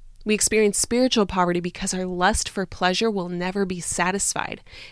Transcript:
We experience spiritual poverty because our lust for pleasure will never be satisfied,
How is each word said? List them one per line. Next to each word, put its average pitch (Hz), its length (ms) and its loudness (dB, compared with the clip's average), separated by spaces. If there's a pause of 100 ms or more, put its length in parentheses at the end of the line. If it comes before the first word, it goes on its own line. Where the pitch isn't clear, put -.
(220)
We 214 120 2
experience 214 440 2
spiritual 240 460 2
poverty 180 360 0
because 180 340 -6
our 185 100 -4
lust 180 460 0
for 190 160 -4
pleasure 185 440 0
will 180 200 -4
never 185 340 -2
be 185 160 -4
satisfied, - 800 -2 (320)